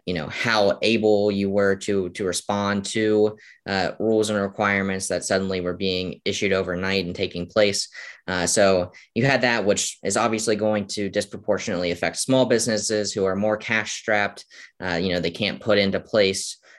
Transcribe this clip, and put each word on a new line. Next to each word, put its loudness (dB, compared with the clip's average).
you -4
know, -6
how 2
able 2
you 0
were 2
to, -2
to -6
respond -2
to, 2
uh, 0
rules 2
and -2
requirements -2
that -4
suddenly 0
were -2
being -4
issued -2
overnight 0
and -6
taking -4
place. 2
Uh, 0
so 4
you 2
had 2
that, 2
which 0
is 0
obviously 2
going 0
to -4
disproportionately -2
affect -2
small 4
businesses 0
who 0
are 2
more 0
cash -4
strapped. -2
Uh, -4
you 0
know, 0
they -2
can't -4
put 2
into 2
place, 0